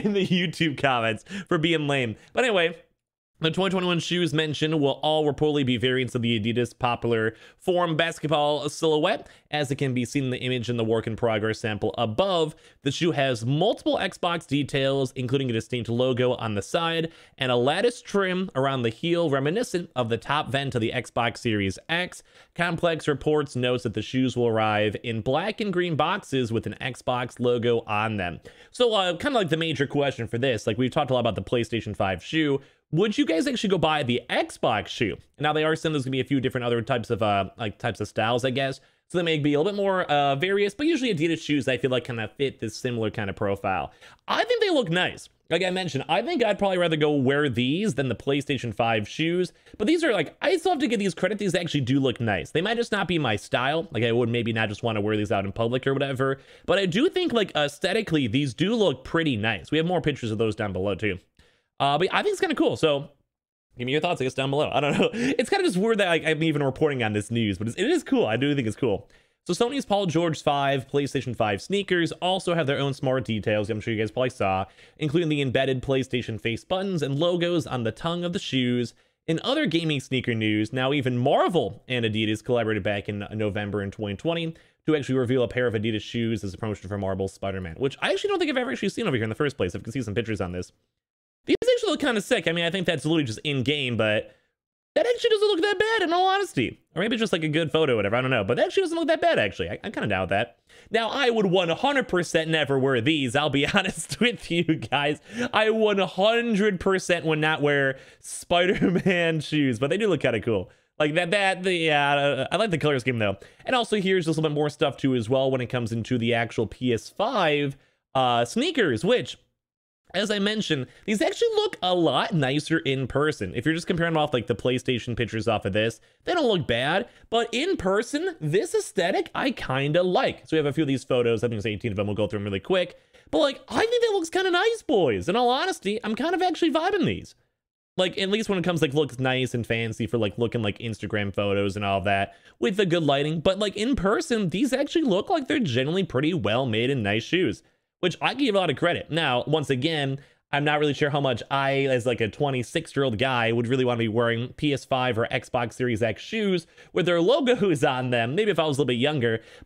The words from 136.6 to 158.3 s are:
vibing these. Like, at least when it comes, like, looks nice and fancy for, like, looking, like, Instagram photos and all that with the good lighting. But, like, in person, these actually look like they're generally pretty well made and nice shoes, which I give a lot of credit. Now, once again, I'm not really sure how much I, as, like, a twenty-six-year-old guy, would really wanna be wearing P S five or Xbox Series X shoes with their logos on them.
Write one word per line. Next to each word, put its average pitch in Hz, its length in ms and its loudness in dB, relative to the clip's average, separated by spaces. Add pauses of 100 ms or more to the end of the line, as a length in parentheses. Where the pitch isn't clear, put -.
vibing 330 340 0
these. - 280 -4 (600)
Like, 185 220 0
at 190 120 0
least 214 180 0
when 196 100 0
it 156 60 -2
comes, 175 180 0
like, 139 120 0
looks 131 240 0
nice 127 340 0
and 117 140 -4
fancy 113 400 -2
for, 120 120 -2
like, 104 200 0
looking, 117 240 0
like, 104 160 -2
Instagram 104 560 -4
photos 101 420 0
and 104 80 -4
all 98 180 2
that 98 320 0 (240)
with 220 180 0
the 208 100 2
good 170 160 2
lighting. 147 380 0
But, 185 180 2
like, 208 180 -2
in 233 200 0
person, 214 540 0
these 233 240 0
actually 294 300 0
look 202 260 2
like 320 180 0
they're 302 100 0
generally 156 460 0
pretty 151 280 0
well 117 320 0
made 117 240 0
and 135 140 0
nice 104 200 0
shoes, - 400 0 (380)
which 175 220 0
I 165 100 0
give 247 220 2
a 196 40 4
lot 180 120 2
of 131 60 0
credit. 160 340 -2
Now, 139 360 0
once 151 220 0
again, 139 520 -2 (300)
I'm 143 140 0
not 151 160 2
really 147 140 2
sure 143 160 0
how 143 100 0
much 131 300 0
I, 139 340 2
as, 127 220 2
like, 117 160 2
a 107 60 2
twenty-six-year-old 135 880 -2
guy, 120 340 2
would 117 160 2
really 127 160 2
wanna 120 140 2
be 117 100 0
wearing 117 460 0
P 151 180 0
S - 140 -4
five 127 320 0
or 117 120 0
Xbox 120 440 -2
Series 117 280 0
X 110 200 0
shoes 202 440 0 (280)
with 180 100 2
their 170 160 4
logos 202 640 4
on 127 240 0
them. 120 260 2